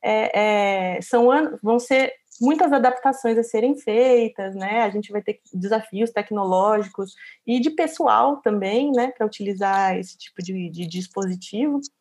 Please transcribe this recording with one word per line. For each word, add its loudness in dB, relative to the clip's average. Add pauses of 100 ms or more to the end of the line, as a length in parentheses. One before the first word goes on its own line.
É, 0
é, -8
são 4
an-, 0
vão 2
ser 0 (260)
muitas 4
adaptações 0
a 2
serem 0
feitas, 2
né? -2
A 0
gente -6
vai -4
ter -6 (120)
desafios -2
tecnológicos 0 (300)
e 0
de 0
pessoal 2
também, 0
né, 0
pra -4
utilizar -2
esse -10
tipo -20
de, -8
de -8
dispositivo. -4 (200)